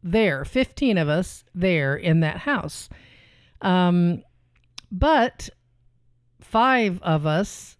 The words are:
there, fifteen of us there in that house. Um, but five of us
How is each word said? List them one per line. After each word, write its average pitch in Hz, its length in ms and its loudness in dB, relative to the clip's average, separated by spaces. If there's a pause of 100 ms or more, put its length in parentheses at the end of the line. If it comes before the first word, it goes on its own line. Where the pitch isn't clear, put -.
there, 170 420 0
fifteen 254 540 0
of 156 100 0
us 165 340 -2 (100)
there 165 440 0
in 165 240 2
that 160 180 -2
house. - 500 -6 (720)
Um, 175 640 2 (720)
but 254 560 2 (920)
five 220 640 0
of 156 240 0
us 160 540 -4